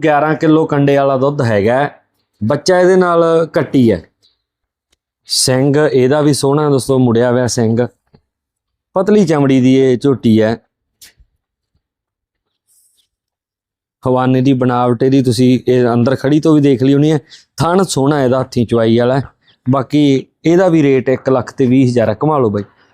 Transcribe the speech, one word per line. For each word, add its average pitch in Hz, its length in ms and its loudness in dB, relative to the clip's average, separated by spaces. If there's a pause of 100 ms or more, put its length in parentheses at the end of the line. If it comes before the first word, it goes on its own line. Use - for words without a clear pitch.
ਗਿਆਰਾਂ 151 320 0
ਕਿਲੋ 156 300 0
ਕੰਡੇ 143 320 0
ਵਾਲਾ 139 200 0
ਦੁੱਧ 143 240 -2
ਹੈਗਾ 113 320 0
ਹੈ। 139 280 -4 (420)
ਬੱਚਾ 147 360 0
ਇਹਦੇ 180 160 2
ਨਾਲ 170 580 0
ਕੱਟੀ 135 380 0
ਹੈ। 80 120 -4 (1200)
ਸਿੰਘ 139 680 0
ਇਹਦਾ 135 280 0
ਵੀ 147 120 0
ਸੋਹਣਾ 143 360 -2
ਦੋਸਤੋ 135 300 -2
ਮੁੜਿਆ 123 320 0
ਹੋਇਆ 123 160 -2
ਸਿੰਘ, 117 400 -2 (1080)
ਪਤਲੀ 202 320 2
ਚਮੜੀ 139 360 0
ਦੀ 131 140 2
ਇਹ 131 220 2
ਝੋਟੀ 117 440 0
ਹੈ। 110 200 -2 (3500)
ਹਵਾਨੇ 127 340 0
ਦੀ 135 120 2
ਬਣਾਵਟ 123 500 -2
ਇਹਦੀ 135 180 2
ਤੁਸੀਂ 123 460 0
ਇਹ 123 260 0
ਅੰਦਰ 120 220 0
ਖੜੀ 147 240 -2
ਤੋਂ 160 160 2
ਵੀ 151 60 2
ਦੇਖ 135 220 2
ਲਈ 139 100 2
ਹੋਣੀ 147 180 2
ਹੈ। 151 80 0 (380)
ਥਣ 180 260 0
ਸੋਹਣਾ 143 400 -2
ਇਹਦਾ 127 160 0
ਹੱਥੀਂ 123 280 -4
ਚਵਾਈ 113 320 0
ਵਾਲਾ 127 200 0
ਹੈ। 127 40 -8 (460)
ਬਾਕੀ 139 560 0 (200)
ਇਹਦਾ 175 220 2
ਵੀ 165 160 2
ਰੇਟ 135 260 0
ਇੱਕ 127 200 -2
ਲੱਖ 127 240 -2
ਤੇ 135 120 -2
ਵੀਹ 127 220 2
ਹਜ਼ਾਰ 120 220 0
ਹੈ। 107 40 -2
ਘੁਮਾ 147 240 -2
ਲਓ 123 120 0
ਬਾਈ। 101 140 -6 (300)